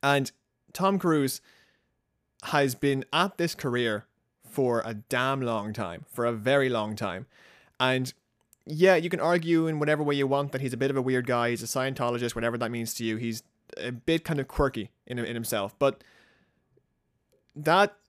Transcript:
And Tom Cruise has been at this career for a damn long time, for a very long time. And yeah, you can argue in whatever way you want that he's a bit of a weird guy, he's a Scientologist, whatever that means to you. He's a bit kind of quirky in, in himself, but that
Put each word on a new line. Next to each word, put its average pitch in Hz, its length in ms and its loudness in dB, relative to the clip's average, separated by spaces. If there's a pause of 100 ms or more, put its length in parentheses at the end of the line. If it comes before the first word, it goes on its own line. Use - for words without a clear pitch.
And 139 300 2 (420)
Tom 196 240 2
Cruise 156 440 2 (1040)
has 139 280 2
been 135 400 0
at 180 240 0
this 170 160 0
career 120 540 -2 (420)
for 123 340 2
a 113 120 -6
damn 127 460 0
long 110 320 -2
time, 90 360 -8
for 120 160 -4
a 120 80 0
very 131 360 2
long 107 260 -2
time. 101 320 -6 (520)
And 127 320 2 (540)
yeah, 180 300 4
you 165 160 0
can - 80 -2
argue 165 480 2
in 156 100 -2
whatever 147 240 2
way 147 140 0
you 139 100 2
want 139 280 0
that 131 80 -4
he's 131 120 -4
a 123 40 -6
bit 135 120 0
of 139 80 0
a 135 40 0
weird 127 260 0
guy, 120 240 2
he's 117 100 -4
a 113 60 -8
Scientologist, 123 680 -2
whatever 117 240 -2
that 117 140 -4
means 117 240 -6
to - 80 -6
you. 110 140 -2
He's 113 260 -6 (340)
a 117 140 -8
bit 160 320 -2
kind 147 160 -4
of 131 80 -4
quirky 127 420 -2 (160)
in, 123 140 -8
in 117 160 -6
himself, 113 420 -4
but 139 260 2 (1500)
that 170 400 4 (140)